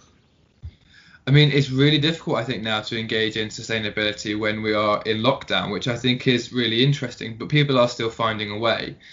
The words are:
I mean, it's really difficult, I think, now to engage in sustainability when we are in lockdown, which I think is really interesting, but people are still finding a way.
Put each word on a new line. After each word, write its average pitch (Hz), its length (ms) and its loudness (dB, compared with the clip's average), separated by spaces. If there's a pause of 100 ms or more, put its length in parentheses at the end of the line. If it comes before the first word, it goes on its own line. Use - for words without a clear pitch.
(1300)
I 135 40 0
mean, 147 200 8
it's 139 200 2
really 143 280 4
difficult, 160 380 -2
I 117 80 -2
think, 117 180 -6
now 110 180 -2
to 117 180 -8
engage 110 380 -2
in 110 120 -4
sustainability 107 920 -4
when 107 240 -2
we 110 100 0
are 104 320 2
in 110 140 0
lockdown, 101 520 -2
which 95 160 -4
I 120 100 -2
think 123 300 0
is 120 260 2
really 120 300 0
interesting, 131 540 -2
but 113 140 -8
people 143 280 4
are 123 100 6
still 117 220 -4
finding 107 400 -4
a 104 80 -6
way. 107 380 -2 (160)